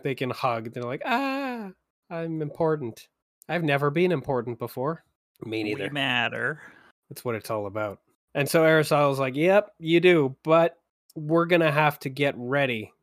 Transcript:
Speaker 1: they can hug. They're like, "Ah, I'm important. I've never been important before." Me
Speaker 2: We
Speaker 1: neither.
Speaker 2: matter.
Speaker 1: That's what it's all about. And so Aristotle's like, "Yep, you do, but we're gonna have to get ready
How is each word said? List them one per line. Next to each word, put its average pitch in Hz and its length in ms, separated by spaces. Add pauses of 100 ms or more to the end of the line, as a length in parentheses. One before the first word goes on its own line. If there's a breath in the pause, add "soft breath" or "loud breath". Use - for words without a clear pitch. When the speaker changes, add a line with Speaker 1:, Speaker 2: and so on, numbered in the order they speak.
Speaker 1:
they 139 120
can 127 140
hug. 117 440
They're 123 100
like, 123 220
"Ah, 262 680 (380)
I'm 165 320
important. 151 680 (400)
I've 170 160
never 143 260
been 175 220
important 123 480
before." 127 440 (420)
Me 110 180
Speaker 2:
We 104 120
Speaker 1:
neither. 101 140
Speaker 2:
matter. 127 680 (500 loud breath)
Speaker 1:
That's - 140
what 120 120
it's 107 140
all 107 160
about. 101 340 (360)
And 143 140
so 160 160
Aristotle's 151 560
like, 131 160
"Yep, 190 420
you 165 220
do, 160 420
but 165 340 (380)
we're 160 300
gonna 170 260
have 147 300
to 143 80
get 135 280
ready 123 540 (120)